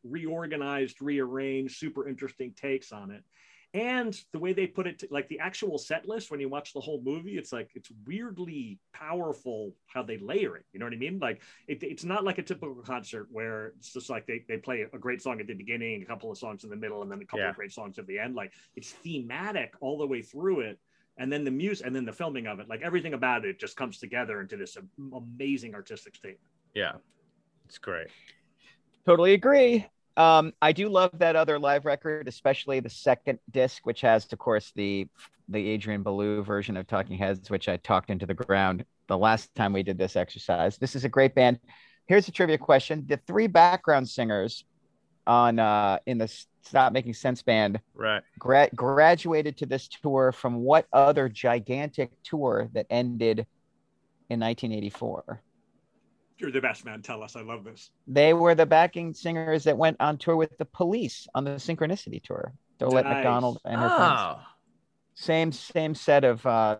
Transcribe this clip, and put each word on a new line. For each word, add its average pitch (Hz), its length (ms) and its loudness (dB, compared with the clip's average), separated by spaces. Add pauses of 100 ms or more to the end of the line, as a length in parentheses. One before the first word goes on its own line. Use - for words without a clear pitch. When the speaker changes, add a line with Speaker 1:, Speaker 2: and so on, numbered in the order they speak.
Speaker 1:
reorganized, 147 960 -8
rearranged, 135 760 -6
super 143 320 -8
interesting 131 440 -12
takes 135 380 -8
on 101 200 -16
it. 101 120 -20 (520)
And 233 440 -4 (120)
the 165 80 -10
way 185 140 -4
they 185 120 -2
put 160 220 -6
it, 131 120 -10
to, 131 120 -14
like, 143 160 -6
the 156 100 -12
actual 180 400 -6
set - 300 -6
list, 220 240 -10
when 147 80 -8
you 135 100 -4
watch 143 240 -10
the 143 60 -10
whole 147 240 -10
movie, 170 340 -8
it's - 160 -12
like, 110 220 -10
it's - 160 -20 (160)
weirdly 170 720 -12 (120)
powerful 147 840 -8 (120)
how - 160 -10
they 107 160 -10
layer 113 400 -4
it. - 160 -20
You 98 60 -16
know 117 80 -10
what 117 60 -10
I 113 40 -12
mean? 160 220 -8
Like, 117 240 -6 (240)
it, 143 160 -10
it's 147 200 -12
not 190 200 -6
like 190 160 -4
a 170 40 -10
typical 165 380 -10
concert 117 480 -12
where 110 480 -10
it's - 160 -20
just 123 160 -14
like 113 160 -10
they, 117 220 -10
they 110 100 -8
play 113 340 -8
a 131 60 -18
great 123 240 -8
song 120 200 -8
at 104 40 -12
the 107 80 -12
beginning, 110 480 -8
a 92 60 -16
couple 113 240 -12
of 98 80 -14
songs 107 240 -14
in 107 80 -18
the 104 40 -14
middle, 104 280 -10
and 98 80 -12
then 101 100 -14
a 98 40 -20
couple 107 160 -8
Speaker 2:
Yeah. 92 100 -4
Speaker 1:
of - 40 -12
great 101 160 -14
songs 104 280 -16
at 98 80 -18
the 98 100 -10
end. 117 160 -8
Like, 101 180 -12 (240)
it's - 180 -20
thematic 151 840 -10
all 143 200 -8
the 147 80 -4
way 123 160 -6
through 165 380 -4
it. 107 180 -10 (400)
And 131 140 -6
then 147 100 -4
the 139 80 -4
music, 185 360 -6
and 127 80 -8
then 127 100 -6
the 110 80 -12
filming 139 320 -8
of 104 140 -10
it, 107 100 -18
like, 123 140 -10
everything 170 320 -4
about 120 280 -2
it 98 160 -8
just - 160 -12
comes 120 220 -10
together 113 420 -8
into 95 160 -12
this 98 220 -14
am-, 127 360 -18
amazing 120 600 -8
artistic 101 420 -18
statement. 95 240 -20 (360)
Speaker 2:
Yeah, 95 180 -4 (720)
it's - 140 -20
great. 82 280 -10 (1000)
Speaker 3:
Totally 175 280 8
agree. 240 520 6 (300)
Um, 160 460 6
I 156 100 4
do 190 180 -2
love 185 300 4
that 165 160 4
other 160 240 2
live 143 260 0
record, 151 420 -4
especially 135 520 -2
the 117 100 -8
second 127 500 0 (120)
disc, 127 340 0
which 117 160 -4
has, 113 320 4
of 110 60 -12
course, 107 360 -2
the, 101 320 -4 (400)
the 104 220 -4
Adrian 104 340 -4
Belew 104 400 -2
version 101 320 -4
of 95 120 -8
Talking 98 300 -2
Heads, 95 320 -2
which 101 200 -4
I 90 80 -2
talked 92 320 0
into 98 160 -4
the 92 80 -4
ground 95 500 0 (240)
the 98 100 0
last 110 380 2
time 101 180 0
we 98 100 0
did 92 140 -4
this 92 180 -2
exercise. 90 640 -2
This 131 180 -6
is 131 100 -6
a 123 40 0
great 135 260 4
band. 123 240 4 (480)
Here's 190 200 6
a 185 40 -12
trivia 160 260 2
question. 135 500 2
The 143 100 0 (100)
three 208 200 2
background 165 640 6
singers 110 560 -2 (600)
on, 120 340 6
uh, 104 460 4
in 123 120 -2
the 113 80 0
S-, - 220 -14 (160)
Stop 131 300 4
Making 120 200 -2
Sense 127 300 -4
band 110 360 2 (140)
Speaker 2:
Right. 107 300 -2 (160)
Speaker 3:
gra-, 139 360 6
graduated 151 800 4
to 147 80 -6
this 135 220 -4
tour 135 460 2
from 120 220 -2
what 135 360 4
other 139 380 6
gigantic 127 840 -2 (120)
tour 117 500 -2
that 104 160 -4
ended 113 560 0 (840)
in 117 100 -2
nineteen 113 340 -2
eighty-four? 107 680 -8 (1000)
Speaker 1:
You're 151 120 -8
the 135 100 -2
best, 117 240 -4
man. 110 160 -14
Tell 110 220 -12
us. 107 120 -18
I 117 60 -14
love 110 220 -12
this. - 260 -20 (160)
Speaker 3:
They 147 280 6
were 170 200 6
the 160 120 6
backing 165 500 4
singers 160 480 -2
that 147 140 4
went 156 220 2
on 147 200 2
tour 165 160 2
with 160 240 0
the 156 60 -4
Police 185 680 -4
on 139 120 -2
the 139 60 -4
Synchronicity 160 720 -6
tour. - 320 -10 (240)
Dolette 127 280 4
Speaker 1:
Nice. 139 100 0
Speaker 3:
McDonald 123 500 0
and 113 160 -2
her - 80 4
friends. 208 300 6
Speaker 2:
Oh. 82 220 -6 (720)
Speaker 3:
Same, 160 360 0
same 156 440 -4
set 143 300 4
of, 117 200 2
uh, 110 340 4